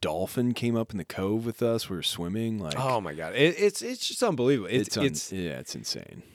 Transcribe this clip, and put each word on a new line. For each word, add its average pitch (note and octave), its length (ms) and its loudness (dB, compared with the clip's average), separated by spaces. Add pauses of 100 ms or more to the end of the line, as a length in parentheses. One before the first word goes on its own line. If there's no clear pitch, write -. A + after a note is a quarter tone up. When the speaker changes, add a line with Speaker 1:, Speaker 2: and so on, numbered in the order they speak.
Speaker 1:
dolphin F#2+ 520 0
came A#2 220 0
up A2+ 160 0
in G#2 60 -6
the E2 80 -4
cove G#2+ 400 0
with A#2 180 -4
us? A2+ 260 2
We F#2+ 60 -4
were E2 80 -4
swimming, G#2+ 560 -2
like F2 180 -2
Speaker 2:
Oh C3 220 2
my E2+ 140 -4
God. D#2+ 200 -6
It, D3+ 240 6
it's, G3+ 240 2
it's A#3+ 260 -6
just - 140 -2
unbelievable. C3+ 480 4
It's, G#2+ 200 2
Speaker 1:
it's - 80 -2
un-, D3 80 2
Speaker 2:
it's - 260 -2
Speaker 1:
yeah, E2+ 280 -2
it's - 140 -10
insane. - 480 -8 (140)